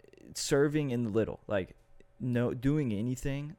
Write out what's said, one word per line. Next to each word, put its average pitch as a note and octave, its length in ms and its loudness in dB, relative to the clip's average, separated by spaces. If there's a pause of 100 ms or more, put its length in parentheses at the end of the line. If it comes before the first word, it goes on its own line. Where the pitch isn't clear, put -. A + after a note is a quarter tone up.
(340)
serving D3 560 2
in A#2+ 140 0
the A2+ 60 -2
little, G#2 360 0
like, F#2+ 300 -2 (440)
no, A#2+ 340 0
doing C3+ 380 0
anything C3+ 680 -4